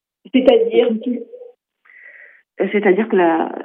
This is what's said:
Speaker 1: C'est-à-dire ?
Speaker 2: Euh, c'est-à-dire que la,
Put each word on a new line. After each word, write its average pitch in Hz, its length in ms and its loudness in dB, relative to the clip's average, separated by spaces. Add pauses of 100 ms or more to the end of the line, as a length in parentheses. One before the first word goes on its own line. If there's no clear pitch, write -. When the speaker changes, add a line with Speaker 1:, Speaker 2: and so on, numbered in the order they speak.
(340)
Speaker 1:
C'est-à-dire ? 233 540 2 (1700)
Speaker 2:
Euh, 196 100 -2
c'est-à-dire 202 380 0
que 208 60 -2
la, 165 360 0 (140)